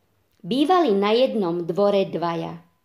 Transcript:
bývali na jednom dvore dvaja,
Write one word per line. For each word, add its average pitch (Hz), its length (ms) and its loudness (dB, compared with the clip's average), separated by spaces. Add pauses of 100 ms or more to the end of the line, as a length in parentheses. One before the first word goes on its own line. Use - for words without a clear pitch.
(420)
bývali 277 560 2
na 202 160 2
jednom 208 520 0
dvore 196 440 0
dvaja, 170 520 -6 (240)